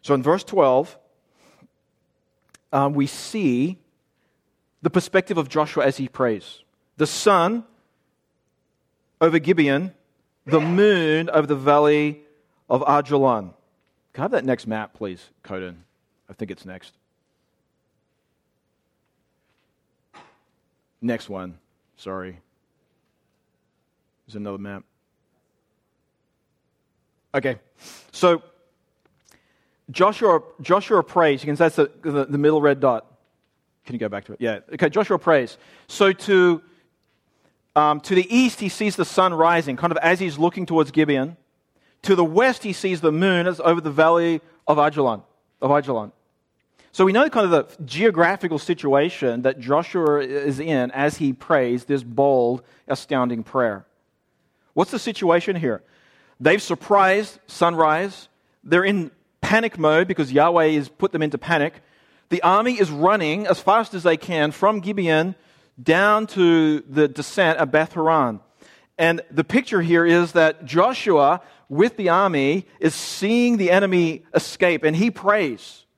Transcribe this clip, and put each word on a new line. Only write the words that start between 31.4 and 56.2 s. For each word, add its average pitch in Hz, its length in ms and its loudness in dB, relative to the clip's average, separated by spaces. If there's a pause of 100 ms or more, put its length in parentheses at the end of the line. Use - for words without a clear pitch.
You 143 40 -10
can 147 100 -4
see 165 80 2
that's 160 120 0
the, 143 140 2 (120)
the, 143 240 -2
the 143 120 -4
middle 151 220 2
red 143 200 2
dot. 123 260 0 (800)
Can 120 80 -14
you 120 40 -8
go 107 100 -6
back 101 180 -10
to 104 80 -20
it? - 60 -16
Yeah. 113 200 -4 (140)
Okay, 156 140 0
Joshua 190 300 -2
prays. 143 400 0 (300)
So 196 240 2
to, 180 500 0 (1120)
um, 151 280 2
to - 120 -4
the 185 220 0
east, 247 240 0
he 202 80 -6
sees 208 260 -4
the 185 100 -4
sun 185 300 0
rising, 165 420 0
kind 170 140 -2
of 160 80 -4
as 170 220 0
he's 160 180 -6
looking 170 280 -2
towards 160 240 0
Gibeon. 147 460 -2 (640)
To 196 120 2
the 175 100 4
west, 208 380 0
he - 100 -8
sees 185 280 -4
the 160 100 2
moon 175 360 0
as 175 120 -4
over 170 220 0
the 156 100 -6
valley 165 520 2 (240)
of 151 100 2
Ajalon, 147 460 0 (380)
of 131 100 -2
Ajalon. 131 420 -2 (800)
So 190 120 2
we 190 80 4
know 262 160 4
kind 220 160 0
of 180 60 0
the 156 340 -2
geographical 170 760 -2
situation 139 840 -2
that 135 180 -2
Joshua 147 600 -2
is 139 400 -6
in 139 300 -2
as 143 280 -2
he 143 140 -2
prays 123 520 -2
this 139 180 -4
bold, 123 600 0 (260)
astounding 123 560 -4
prayer. 110 420 -2 (880)
What's 175 160 0
the 262 80 -6
situation 180 580 -2
here? 131 260 -4 (560)